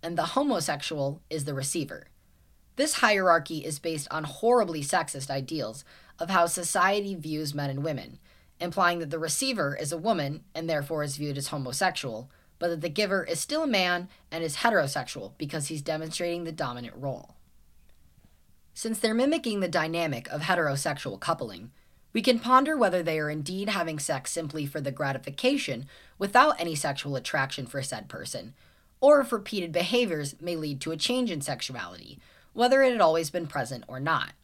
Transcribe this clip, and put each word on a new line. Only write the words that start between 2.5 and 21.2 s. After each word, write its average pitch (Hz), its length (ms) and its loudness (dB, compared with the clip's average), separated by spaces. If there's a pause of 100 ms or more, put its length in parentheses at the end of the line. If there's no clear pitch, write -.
This 294 200 2
hierarchy 180 680 4
is 151 140 -6
based 160 320 -4
on 156 140 -4
horribly 175 580 2
sexist 143 480 -2
ideals 135 560 -4 (320)
of 170 140 -6
how 175 160 6
society 190 680 2
views 156 400 -6
men 143 160 -2
and 139 140 -4
women, 120 340 -6 (420)
implying 175 400 2
that 156 120 -4
the 165 80 -4
receiver 160 560 -2
is 147 160 -4
a 170 60 -4
woman 156 460 -2 (120)
and 165 140 -4
therefore 151 340 -2
is 143 140 -6
viewed 147 200 -4
as 139 100 -6
homosexual, 135 840 -4 (300)
but 170 100 0
that 165 120 -4
the 170 80 -2
giver 190 340 0
is 170 160 -4
still 311 240 -2
a 302 40 0
man 180 420 2 (220)
and 165 120 -6
is 151 140 -6
heterosexual 139 800 0
because 147 300 -6
he's 156 140 -6
demonstrating 165 600 -4
the 165 80 -8
dominant 123 440 -6
role. 127 400 -8 (1400)
Since 226 260 -4
they're 220 140 2
mimicking 247 460 2
the 185 80 2
dynamic 160 640 0
of 147 120 -4
heterosexual 143 800 0
coupling, 113 520 -4 (420)